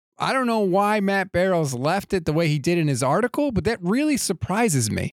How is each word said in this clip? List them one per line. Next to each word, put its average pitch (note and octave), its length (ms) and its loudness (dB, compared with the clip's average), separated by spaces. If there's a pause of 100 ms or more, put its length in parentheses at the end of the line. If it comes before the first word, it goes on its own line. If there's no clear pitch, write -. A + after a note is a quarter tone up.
(180)
I E3+ 140 -2
don't B3+ 160 0
know A3+ 140 0
why G3+ 400 2
Matt G3 320 0
Barrows F3 400 0
left D#3 400 -2
it F3+ 100 0
the E3 80 -2
way E3 160 2
he D3+ 120 0
did F3 180 0
in D#3+ 100 2
his C3+ 160 0
article, A#3 480 0
but F#3 140 -2
that A3+ 160 -2
really C4 340 0
surprises F3+ 720 0
me. F2+ 280 -4